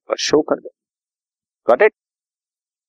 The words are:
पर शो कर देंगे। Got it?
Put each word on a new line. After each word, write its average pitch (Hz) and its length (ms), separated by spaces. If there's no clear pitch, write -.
पर - 100
शो - 220
कर - 180
देंगे। - 180
Got 135 200
it? - 80